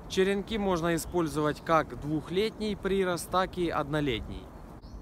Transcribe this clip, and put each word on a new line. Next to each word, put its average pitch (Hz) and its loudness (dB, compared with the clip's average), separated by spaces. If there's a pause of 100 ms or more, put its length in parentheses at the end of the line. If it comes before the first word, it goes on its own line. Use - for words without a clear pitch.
Черенки 196 2
можно 175 2
использовать 151 0
как 147 2
двухлетний 180 -2
прирост, 185 0
так 180 2
и 175 2
однолетний. 139 -2 (580)